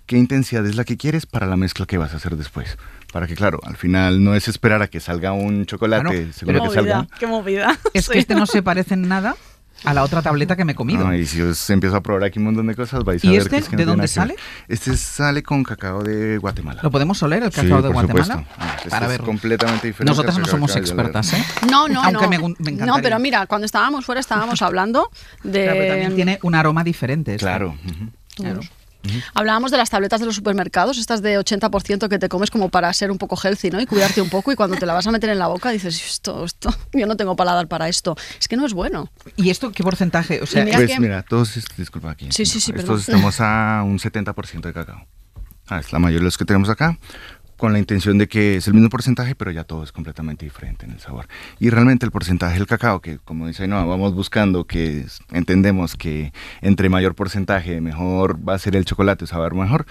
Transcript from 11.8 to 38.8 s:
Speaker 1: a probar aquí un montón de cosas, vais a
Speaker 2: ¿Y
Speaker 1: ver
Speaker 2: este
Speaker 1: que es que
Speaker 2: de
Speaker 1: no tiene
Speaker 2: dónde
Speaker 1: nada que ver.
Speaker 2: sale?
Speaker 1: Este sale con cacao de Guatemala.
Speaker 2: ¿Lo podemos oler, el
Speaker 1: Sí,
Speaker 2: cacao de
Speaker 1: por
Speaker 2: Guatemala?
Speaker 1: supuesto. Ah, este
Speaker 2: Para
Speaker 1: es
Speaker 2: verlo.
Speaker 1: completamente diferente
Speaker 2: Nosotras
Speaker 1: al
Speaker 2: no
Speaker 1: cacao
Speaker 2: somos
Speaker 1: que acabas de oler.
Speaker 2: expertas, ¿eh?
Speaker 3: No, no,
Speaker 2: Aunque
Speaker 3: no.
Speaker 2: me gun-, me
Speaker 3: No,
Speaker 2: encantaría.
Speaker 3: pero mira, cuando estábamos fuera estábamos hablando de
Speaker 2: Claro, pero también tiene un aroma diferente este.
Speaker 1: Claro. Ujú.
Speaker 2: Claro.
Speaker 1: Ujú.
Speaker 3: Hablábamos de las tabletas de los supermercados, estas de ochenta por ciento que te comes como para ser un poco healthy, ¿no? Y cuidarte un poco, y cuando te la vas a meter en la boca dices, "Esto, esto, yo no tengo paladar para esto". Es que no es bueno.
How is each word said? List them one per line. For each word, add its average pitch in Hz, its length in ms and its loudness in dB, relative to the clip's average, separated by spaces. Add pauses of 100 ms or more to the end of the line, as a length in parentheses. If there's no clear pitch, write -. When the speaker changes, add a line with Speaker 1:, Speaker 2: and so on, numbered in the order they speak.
Speaker 1:
a 95 40 2
probar 98 220 0
aquí 101 160 -2
un 107 60 2
montón 110 200 2
de 113 80 -2
cosas, 123 300 -4
vais 92 200 0
a 190 40 6
Speaker 2:
¿Y - 20 8
Speaker 1:
ver 196 120 8
Speaker 2:
este 202 100 0
Speaker 1:
que 277 60 0
es 302 120 -2
que - 80 -2
Speaker 2:
de 165 80 2
Speaker 1:
no 160 60 2
tiene - 0 -
Speaker 2:
dónde 170 160 2
Speaker 1:
nada - 60 -2 (140)
que 311 60 -4
ver. 427 60 -10
Speaker 2:
sale? - 280 -18
Speaker 1:
Este 127 300 -2
sale 143 460 -2
con 139 200 0
cacao 101 380 -4
de 107 380 0
Guatemala. 92 420 -6
Speaker 2:
¿Lo 156 80 2
podemos 143 320 0
oler, 165 220 0
el 220 80 0
Speaker 1:
Sí, 151 100 -2
Speaker 2:
cacao 92 220 6
de 135 60 2
Speaker 1:
por - 40 2 (120)
Speaker 2:
Guatemala? 87 200 4
Speaker 1:
supuesto. 80 320 -6
Ah, 82 200 -6
este 85 120 -12
Speaker 2:
Para 113 160 -2
Speaker 1:
es 120 60 -2
Speaker 2:
verlo. 120 160 -4
Speaker 1:
completamente 113 600 0
diferente 113 220 0
Speaker 2:
Nosotras 151 260 2
Speaker 1:
al 185 60 0
Speaker 2:
no 170 60 0
Speaker 1:
cacao 160 100 2
Speaker 2:
somos 143 140 2
Speaker 1:
que 98 80 2
acabas 90 100 -2
de 87 60 -4
oler. 113 100 2 (100)
Speaker 2:
expertas, 104 180 0 (300)
¿eh? 233 60 4
Speaker 3:
No, 285 180 4
no, 262 160 0
Speaker 2:
Aunque 214 200 4
Speaker 3:
no. 185 60 4
Speaker 2:
me 180 100 4
gun-, 170 180 -2
me 147 140 -2
Speaker 3:
No, 143 60 -4
Speaker 2:
encantaría. 247 260 2
Speaker 3:
pero 226 160 2
mira, 247 260 2
cuando 208 200 -2
estábamos 247 380 0
fuera 254 160 -4
estábamos 226 440 -2
hablando 220 480 0 (320)
de 196 220 0
Speaker 2:
Claro, 190 120 2
pero 190 160 2
también 190 220 0
tiene 185 260 2
un 170 140 2
aroma 160 280 4
diferente 143 520 -2
este. 104 100 -4
Speaker 1:
Claro. 92 400 -2
Ujú. 92 240 -8 (260)
Speaker 2:
Claro. 185 260 -8 (460)
Speaker 1:
Ujú. 214 120 -2 (140)
Speaker 3:
Hablábamos 220 380 0
de 277 60 2
las 226 120 2
tabletas 202 300 0
de 233 60 -2
los 220 100 -4
supermercados, 202 640 0
estas 226 240 -4
de 208 160 2
ochenta 202 340 0
por 196 120 0
ciento 202 260 -2
que 196 100 0
te 180 100 0
comes 202 220 -2
como 196 180 0
para 175 240 2
ser 196 180 -2
un 196 60 -4
poco 180 240 -6
healthy, 196 280 0
¿no? 185 120 -2
Y 262 40 -2
cuidarte 196 360 2
un 180 80 -2
poco, 190 220 -2
y 269 40 0
cuando 185 220 0
te 180 80 -4
la 170 80 -2
vas 180 140 0
a 226 40 0
meter 220 180 0
en 202 100 0
la 175 80 0
boca 180 240 -2
dices, 185 300 -4
"Esto, - 440 -8
esto, - 280 -4 (200)
yo 262 140 2
no 220 100 0
tengo 190 180 -2
paladar 175 320 2
para 165 220 -4
esto". 175 260 -4 (240)
Es - 80 -4
que 226 100 -2
no 285 80 0
es 226 80 -2
bueno. 170 360 -4 (260)